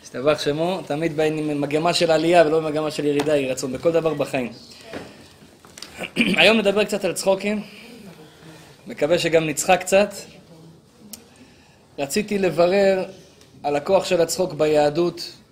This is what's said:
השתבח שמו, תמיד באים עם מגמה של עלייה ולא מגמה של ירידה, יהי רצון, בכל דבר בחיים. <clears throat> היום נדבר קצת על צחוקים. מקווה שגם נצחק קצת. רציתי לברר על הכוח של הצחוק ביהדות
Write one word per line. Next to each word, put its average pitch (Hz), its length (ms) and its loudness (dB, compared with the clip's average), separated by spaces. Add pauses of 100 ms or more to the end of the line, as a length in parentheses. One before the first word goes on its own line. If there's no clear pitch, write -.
השתבח 143 420 -2
שמו, 165 420 -2
תמיד 151 300 -4
באים 156 220 0
עם 151 220 -4
מגמה 151 340 0
של 170 160 0
עלייה 160 360 6
ולא 160 160 2
מגמה 151 280 -4
של 147 140 -8
ירידה, 143 320 0
יהי 131 140 -2
רצון, 127 220 -6
בכל 165 200 0
דבר 160 220 0
בחיים. 131 380 -4 (1600)
<clears throat> 196 240 2
היום 214 180 6
נדבר 202 260 2
קצת 202 200 -4
על 170 80 -2
צחוקים. 202 500 -2 (1200)
מקווה 147 320 0
שגם 160 280 2
נצחק 165 340 0
קצת. 202 340 2 (1800)
רציתי 202 400 -4
לברר 185 680 2 (580)
על 143 140 -2
הכוח 185 280 2
של 180 160 0
הצחוק 165 320 0
ביהדות 151 800 0 (180)